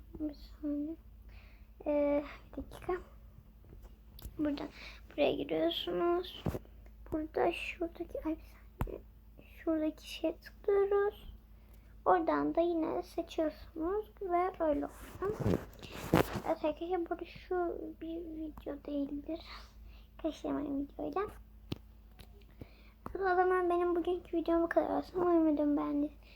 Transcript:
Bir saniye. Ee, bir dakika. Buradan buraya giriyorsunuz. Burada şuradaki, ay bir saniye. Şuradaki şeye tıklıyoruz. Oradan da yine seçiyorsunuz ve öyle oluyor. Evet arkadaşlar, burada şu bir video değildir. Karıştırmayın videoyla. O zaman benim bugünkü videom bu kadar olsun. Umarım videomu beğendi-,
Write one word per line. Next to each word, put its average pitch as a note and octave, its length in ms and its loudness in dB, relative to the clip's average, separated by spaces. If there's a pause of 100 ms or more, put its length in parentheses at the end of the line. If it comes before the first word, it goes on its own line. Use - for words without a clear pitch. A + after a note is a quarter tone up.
(200)
Bir D4+ 140 -4
saniye. D4 640 -4 (880)
Ee, D4 380 4 (340)
bir C4+ 60 -6
dakika. - 300 -6 (1400)
Buradan D4 320 0 (420)
buraya C#4 200 4
giriyorsunuz. E4+ 1120 0 (680)
Burada D#4 400 2
şuradaki, - 760 -6
ay D#4 100 0
bir - 500 -8
saniye. - 160 -8 (400)
Şuradaki - 680 -4
şeye - 280 -4
tıklıyoruz. G4+ 960 0 (720)
Oradan D4+ 500 4
da E4 60 6
yine E4+ 420 2
seçiyorsunuz E4 1000 -2 (160)
ve F4+ 380 2
öyle D4 260 2
oluyor. - 720 0 (540)
Evet - 120 8 (380)
arkadaşlar, E4+ 460 0
burada E4+ 160 -4
şu - 500 -2 (260)
bir E4 160 -6
video D#4 580 -8 (100)
değildir. C#4+ 540 -2 (840)
Karıştırmayın C#4+ 580 -2
videoyla. C#4+ 420 -2 (1900)
O F#4 200 4
zaman F#4 340 6
benim F4 260 4
bugünkü F4 420 0
videom E4 260 4
bu E4+ 60 4
kadar - 280 4
olsun. F4+ 240 -2
Umarım E4+ 260 8
videomu D4 300 4
beğendi-, D4 340 2 (240)